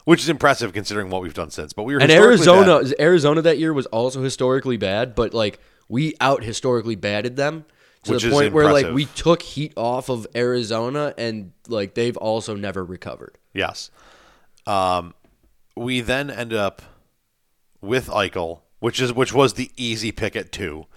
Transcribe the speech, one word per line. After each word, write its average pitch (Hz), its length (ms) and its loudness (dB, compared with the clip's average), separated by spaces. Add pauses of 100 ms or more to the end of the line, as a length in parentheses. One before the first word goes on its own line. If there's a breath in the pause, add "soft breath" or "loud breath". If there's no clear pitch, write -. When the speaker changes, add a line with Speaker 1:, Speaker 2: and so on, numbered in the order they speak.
Speaker 1:
Which 165 160 4
is 139 80 -6
impressive 131 440 0
considering 104 360 -6
what 92 140 -6
we've 90 120 -12
done 82 160 -8
since. 78 220 -12
But 104 120 -8
we 139 100 -4
were 139 60 2
Speaker 2:
And 147 100 6
Speaker 1:
historically 202 380 8
Speaker 2:
Arizona, 180 340 8
Speaker 1:
bad. 139 160 -2
Speaker 2:
Arizona 156 440 4
that 160 160 4
year 160 140 -2
was 135 140 -4
also 127 360 -4
historically 131 540 -2
bad, 104 380 -4
but, 113 200 -2
like, 107 260 -2 (280 soft breath)
we 147 320 -2
out 131 220 2
historically 113 540 -2
batted 107 400 -4
them 151 280 -4 (400 soft breath)
to - 80 -4
Speaker 1:
Which 123 100 -2
Speaker 2:
the 117 60 0
Speaker 1:
is 127 60 2
Speaker 2:
point 143 200 4
where, 151 100 6
like, 139 220 4
Speaker 1:
impressive. 117 80 -4
Speaker 2:
we 143 100 -2
took - 380 0
heat 151 340 -10
off 123 320 -4
of 117 260 -6
Arizona, 123 840 -4
and, 110 360 -8 (160)
like, 104 260 -6
they've 120 220 -2
also 110 400 -4
never 95 280 -8
recovered. - 540 -14 (140)
Speaker 1:
Yes. - 380 -6 (760 soft breath)
Um, 90 480 -2 (640)
we 123 240 -4
then 131 280 -4
end 117 240 -10
up 101 300 -4 (1000)
with 117 280 -4
Eichel, 87 540 -4 (180)
which 117 200 -4
is, 123 120 0
which 117 200 0
was 127 220 4
the 123 220 -8
easy 113 340 -6
pick 104 240 -6
at 98 160 -8
two. 80 360 -10 (100)